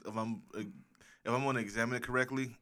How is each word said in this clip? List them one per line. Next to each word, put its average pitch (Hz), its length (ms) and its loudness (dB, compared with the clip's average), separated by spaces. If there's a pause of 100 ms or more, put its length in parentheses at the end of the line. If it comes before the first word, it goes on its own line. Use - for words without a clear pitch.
if 107 100 -4
I'm, 113 240 -2 (160)
uh, 107 40 -4
if - 680 -8
I'm 127 140 4
gonna 131 140 4
examine 113 380 0
it 113 40 -2
correctly, 127 600 0